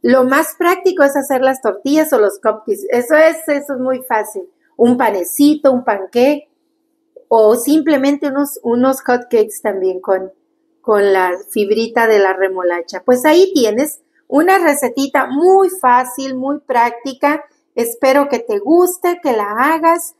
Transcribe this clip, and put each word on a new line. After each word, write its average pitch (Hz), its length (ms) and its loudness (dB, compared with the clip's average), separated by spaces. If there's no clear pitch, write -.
Lo 254 220 2
más 285 340 0
práctico 359 460 2
es 277 120 2
hacer 277 260 -2
las 262 200 0
tortillas 277 520 -2
o 240 60 2
los 202 200 0
cupcakes. - 500 -4
Eso 240 260 0
es, 320 220 4
eso 285 260 -4
es 247 60 -8
muy 254 240 -4
fácil. 214 460 -4
Un 240 220 2
panecito, 277 760 0
un 247 120 -2
panqué 240 680 -2
o 220 280 4
simplemente 285 720 0
unos, 277 340 -4
unos 247 380 0
hotcakes 240 600 -2
también 185 400 -4
con, 190 300 -4
con 202 320 2
la 185 240 0
fibrita 226 560 -2
de 214 100 4
la 190 160 2
remolacha. 185 720 -4
Pues 247 200 2
ahí 359 280 4
tienes 247 460 -2
una 349 300 2
recetita 269 680 -2
muy 359 420 4
fácil, 262 640 0
muy 269 280 -6
práctica. 247 840 -2
Espero 262 520 0
que 240 120 -2
te 214 180 -6
guste, 349 640 0
que 269 120 -2
la 208 180 -4
hagas 320 680 0